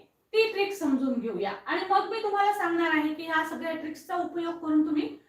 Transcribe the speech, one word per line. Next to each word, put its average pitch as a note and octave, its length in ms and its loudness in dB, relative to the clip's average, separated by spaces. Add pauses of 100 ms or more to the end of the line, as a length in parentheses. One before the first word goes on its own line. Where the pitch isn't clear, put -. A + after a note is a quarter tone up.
(340)
ती A4 180 4
ट्रिक G4 220 0
समजून C4 460 0
घेऊया G3 320 -2 (140)
आणि F4 240 -2
मग G4 200 4
मी A4 140 -4
तुम्हाला G4+ 300 2
सांगणार E4+ 400 2
आहे D#4 200 2
की E4 100 -8
ह्या D#4+ 220 0
सगळ्या D#4+ 300 -6
ट्रिक्सचा D#4 400 -8
उपयोग E4+ 420 -4
करून D#4 300 4
तुम्ही D4+ 200 0 (220)